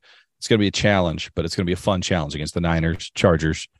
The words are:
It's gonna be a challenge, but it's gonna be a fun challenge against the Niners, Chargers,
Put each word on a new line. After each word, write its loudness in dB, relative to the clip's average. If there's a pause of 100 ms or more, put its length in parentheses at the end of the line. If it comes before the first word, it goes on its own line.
(380)
It's -14
gonna 4
be 4
a 2
challenge, 0
but -2
it's -6
gonna -2
be 0
a 0
fun -2
challenge -2
against -8
the -2
Niners, -2
Chargers, 2 (120)